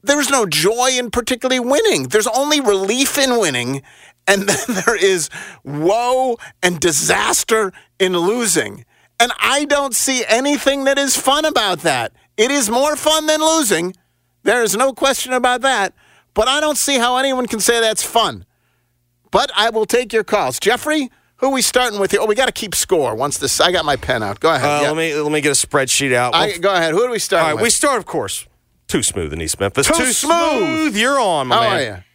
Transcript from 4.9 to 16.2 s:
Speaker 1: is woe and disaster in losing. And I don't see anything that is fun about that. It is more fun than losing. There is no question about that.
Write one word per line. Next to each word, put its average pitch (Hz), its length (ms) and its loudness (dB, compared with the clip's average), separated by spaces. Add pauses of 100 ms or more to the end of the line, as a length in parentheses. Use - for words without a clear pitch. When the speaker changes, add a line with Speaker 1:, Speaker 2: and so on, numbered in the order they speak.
Speaker 1:
is 185 340 2 (340)
woe 233 760 0 (260)
and 180 160 0
disaster 190 920 0 (280)
in 185 180 2
losing. 170 680 -2 (340)
And 240 200 2
I 269 260 0
don't 277 300 0
see 262 320 0
anything 277 580 0
that 277 120 2
is 277 200 0
fun 285 280 0
about 208 360 0
that. 127 320 -2 (240)
It 233 140 2
is 277 180 0
more 269 260 0
fun 311 320 0
than 311 140 2
losing. 214 520 0 (500)
There 240 200 2
is 190 120 -2
no 262 180 0
question 254 400 -2
about 247 280 0
that. 233 320 0 (400)